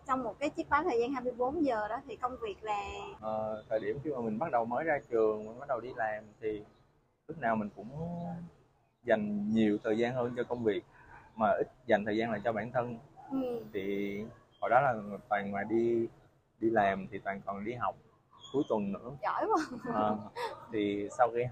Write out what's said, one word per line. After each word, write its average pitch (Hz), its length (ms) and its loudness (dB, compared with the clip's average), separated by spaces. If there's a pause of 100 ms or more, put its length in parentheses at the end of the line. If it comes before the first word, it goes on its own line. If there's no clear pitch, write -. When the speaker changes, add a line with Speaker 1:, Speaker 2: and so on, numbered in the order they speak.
Speaker 1:
trong 262 160 0
một 214 160 -4
cái 294 120 0
chiếc - 200 -4
báo 285 120 6
thời 247 180 2
gian 240 120 0
hai 254 120 -4
mươi 247 120 -2
bốn 277 280 2
giờ 214 240 2
đó 233 200 -4
thì 214 80 -10
công 254 260 -4
việc 202 200 -6
là 208 200 -2 (380)
Speaker 2:
Ờ, 107 500 -4
thời 110 100 2
điểm 110 240 -2
khi 156 80 -2
mà 127 80 -4
mình 110 180 -2
bắt 165 140 -2
đầu 117 120 4
mới 120 200 -2
ra 151 140 2 (120)
trường, 107 360 4
mình 113 140 -12
bắt 143 80 -8
đầu 123 120 -2
đi 123 160 -8
làm 107 280 -2 (160)
thì 107 220 -4 (680)
lúc 160 100 -12
nào 117 180 2
mình 104 200 0
cũng 104 120 -10 (1160)
dành 104 440 2
nhiều 110 360 6
thời 110 140 2
gian 120 160 2
hơn 123 220 0
cho 120 80 -2
công 123 200 -4
việc 98 200 2 (520)
mà 107 140 4
ít 92 180 2 (180)
dành 104 180 4
thời 107 120 2
gian 113 140 2
lại 107 140 -2
cho 120 80 2
bản 110 200 -2
thân. 120 260 -2 (340)
Speaker 1:
Ừ. 247 320 -2 (100)
Speaker 2:
Thì 101 420 -2 (440)
hồi 101 100 0
đó 123 100 8
là 135 140 4 (340)
Toàn 101 220 0
ngoài 98 180 -2
đi, 117 380 2 (540)
đi 113 100 4
làm 98 420 4
thì 98 60 -6
Toàn 98 280 -6
còn 101 180 -4
đi 117 100 -4
học 101 200 -2 (580)
cuối 139 160 2
tuần 104 240 2
nữa. 117 180 -8 (120)
Speaker 1:
Giỏi 233 240 0
quá. 311 320 0 (160)
Speaker 2:
Ờ, 214 220 2 (560)
thì 101 360 0 (100)
sau 120 160 6
khi 120 180 0